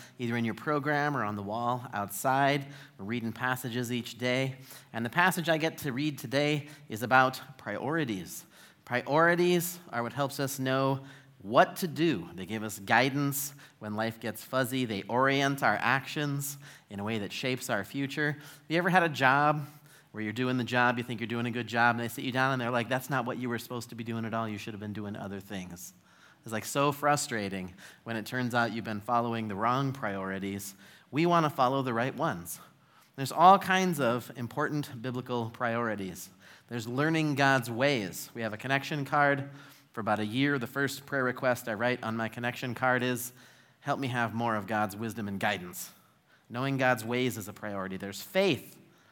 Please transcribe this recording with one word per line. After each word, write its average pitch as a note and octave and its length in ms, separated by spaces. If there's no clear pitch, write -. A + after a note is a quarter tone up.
either A#2+ 160
in A#2 80
your A2 100
program D3 640
or A#2 80
on G#2 100
the G#2 80
wall A#2+ 500
outside. C#3 760
We're G2 60
reading A2+ 260
passages B2+ 580
each A#2+ 260
day. B2+ 380
And A#2 120
the A#2+ 60
passage F3 380
I E3 100
get D#3+ 200
to D3 140
read C#3+ 280
today C#3+ 480
is G#2+ 140
about C3 380
priorities. A2+ 880
Priorities E3+ 960
are A#2 120
what A2+ 80
helps C3+ 260
us C3+ 220
know C3+ 400
what D#3 340
to F#3 120
do. C3+ 460
They E2+ 100
give G#2+ 180
us G#2+ 180
guidance C3 720
when G#2+ 160
life A2 260
gets A2 240
fuzzy. C3 400
They G2+ 200
orient C3+ 580
our A2 180
actions C#3 760
in G2+ 100
a - 20
way A2 180
that G2+ 120
shapes B2+ 380
our G#2 120
future. C#3 500
Have - 360
you D#3 80
ever F3+ 140
had F3 140
a E3 40
job C#3+ 580
where G#2+ 100
you're G#2+ 120
doing B2+ 240
the B2 60
job, B2 340
you A#2+ 40
think A#2 160
you're A2+ 80
doing A#2+ 200
a A#2+ 40
good A2+ 160
job, A#2 300
and A#2 80
they A#2 40
sit C3+ 160
you C3 60
down C3 220
and C3 80
they're A#2+ 100
like, A#2+ 200
"That's C3 180
not C3 160
what A#2+ 140
you B2 100
were A#2 100
supposed A#2+ 300
to - 60
be A2+ 100
doing A2+ 220
at A2 80
all. A2+ 120
You G#2+ 120
should A2 160
have G2+ 80
been G#2+ 100
doing G#2 240
other G2 240
things." F#2 540
It's, A2 80
like, A2 140
so C#3+ 260
frustrating G#2 800
when A2+ 120
it G#2+ 100
turns B2 280
out A#2 200
you've A2+ 100
been G#2+ 160
following A#2 480
the G2+ 60
wrong B2+ 380
priorities. G2 840
We D3+ 140
want E3+ 220
to C#3+ 40
follow C3+ 300
the B2+ 140
right A#2+ 200
ones. A#2 460
There's C3+ 160
all F#3 260
kinds F#3 400
of B2 380
important C3+ 640
biblical B2 480
priorities. A2+ 800
There's A#2 180
learning D3+ 500
God's C3+ 340
ways. A#2 640
We A#2+ 80
have A2 100
a G#2+ 60
connection C3+ 480
card. C#3+ 420
For A#2+ 80
about G#2 200
a G#2+ 40
year, C#3 320
the A#2 120
first C#3 360
prayer C3+ 200
request B2 440
I A2 60
write A#2+ 300
on A2+ 120
my A2+ 120
connection A#2+ 480
card B2+ 260
is, B2 300
"Help C#3 180
me C3+ 80
have A#2+ 260
more A#2 220
of G2+ 140
God's G#2+ 260
wisdom G#2+ 320
and G2 140
guidance." F2+ 500
Knowing C3+ 280
God's B2+ 280
ways A#2+ 320
is G2+ 120
a G#2 40
priority. G2 440
There's G2 260
faith. - 540